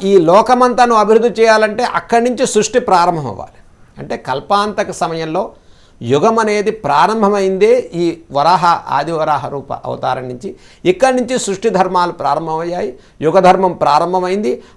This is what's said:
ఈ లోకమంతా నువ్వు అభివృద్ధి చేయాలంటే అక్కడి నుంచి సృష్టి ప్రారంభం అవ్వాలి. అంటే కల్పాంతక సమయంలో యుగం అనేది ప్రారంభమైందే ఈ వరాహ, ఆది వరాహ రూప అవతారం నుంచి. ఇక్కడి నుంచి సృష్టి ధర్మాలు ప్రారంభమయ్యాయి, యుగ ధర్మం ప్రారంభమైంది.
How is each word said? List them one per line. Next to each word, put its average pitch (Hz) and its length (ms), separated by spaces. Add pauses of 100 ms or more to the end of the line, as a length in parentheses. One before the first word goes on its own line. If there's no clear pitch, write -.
ఈ 196 140
లోకమంతా 233 680
నువ్వు 233 140
అభివృద్ధి 214 420
చేయాలంటే 220 420
అక్కడి 233 460
నుంచి 247 180
సృష్టి 214 320
ప్రారంభం 175 480
అవ్వాలి. 92 320 (380)
అంటే 143 200
కల్పాంతక 202 720
సమయంలో 165 600 (500)
యుగం 170 380
అనేది 208 320
ప్రారంభమైందే 202 1200
ఈ 170 240 (140)
వరాహ, 160 340
ఆది 151 460
వరాహ 151 360
రూప 135 260
అవతారం 127 540
నుంచి. 127 280 (300)
ఇక్కడి 254 320
నుంచి 247 220
సృష్టి 202 300
ధర్మాలు 185 420
ప్రారంభమయ్యాయి, 160 880 (220)
యుగ 160 180
ధర్మం 185 340
ప్రారంభమైంది. 180 880 (140)